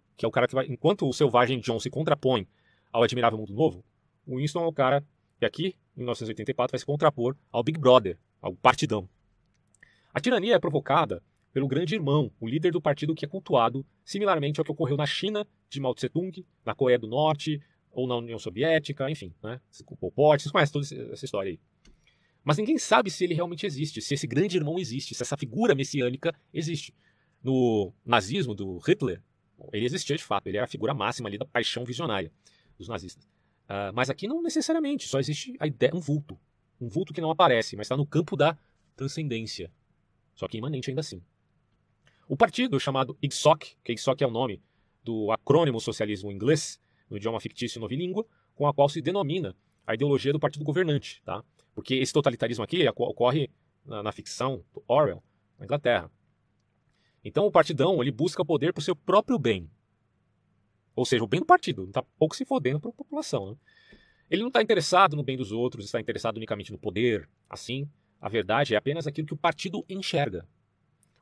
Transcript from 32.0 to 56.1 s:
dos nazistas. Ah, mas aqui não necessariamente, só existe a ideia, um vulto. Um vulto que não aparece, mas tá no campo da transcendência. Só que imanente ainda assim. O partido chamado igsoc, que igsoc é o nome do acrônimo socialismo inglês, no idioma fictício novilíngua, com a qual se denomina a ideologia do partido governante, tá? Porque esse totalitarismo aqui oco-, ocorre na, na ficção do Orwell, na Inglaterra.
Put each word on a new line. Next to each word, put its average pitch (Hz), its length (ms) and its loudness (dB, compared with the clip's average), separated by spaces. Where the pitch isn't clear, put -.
dos - 100 -16
nazistas. 95 400 -10
Ah, 101 280 -4
mas 127 160 2
aqui 190 180 -6
não 320 140 -4
necessariamente, 311 640 -2
só - 100 0
existe 151 400 -4
a 151 80 -2
ideia, 127 280 0
um 180 60 -4
vulto. 147 380 -4
Um 120 100 -8
vulto 165 260 -4
que - 60 -4
não 160 100 0
aparece, 127 460 4
mas 104 120 -8
tá 131 80 0
no 147 80 0
campo 151 320 0
da 151 220 4
transcendência. 113 800 -6
Só - 120 -6
que 113 120 -8
imanente 131 320 -6
ainda 135 100 -4
assim. 95 220 -12
O 139 80 -2
partido 233 420 2
chamado 131 440 -2
igsoc, 151 600 0
que - 100 -6
igsoc 127 280 -2
é 143 60 4
o 123 40 0
nome 113 320 -4
do 110 280 -2
acrônimo 139 500 2
socialismo 104 500 -4
inglês, 120 480 -2
no 110 80 -12
idioma 110 240 -4
fictício - 400 -8
novilíngua, 180 460 -4
com 143 120 0
a 143 80 2
qual 143 140 4
se 156 120 -4
denomina 156 560 -2
a 113 80 0
ideologia 135 380 2
do 127 80 -2
partido 147 240 -2
governante, 151 600 -2
tá? 98 180 -8
Porque 117 200 -4
esse 131 180 0
totalitarismo 120 500 0
aqui 165 260 0
oco-, 117 160 0
ocorre 123 460 0
na, 113 180 -10
na 107 100 -4
ficção - 600 -6
do - 140 -16
Orwell, 117 360 2
na 92 60 -16
Inglaterra. 120 460 0